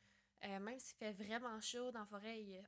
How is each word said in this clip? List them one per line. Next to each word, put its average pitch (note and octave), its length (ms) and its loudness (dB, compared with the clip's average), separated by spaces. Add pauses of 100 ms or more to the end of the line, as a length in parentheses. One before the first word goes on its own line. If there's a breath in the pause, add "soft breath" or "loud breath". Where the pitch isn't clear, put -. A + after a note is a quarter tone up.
(440 soft breath)
Euh, G3 140 2
même A3+ 220 0
s'il - 160 -4
fait G#3+ 160 0
vraiment A3 480 2
chaud B3 320 2
dans A3+ 80 0
la G#3 60 -2
forêt, G#3+ 360 -2
il G3+ 60 -4
y F#3+ 100 -4
a, G3 100 -6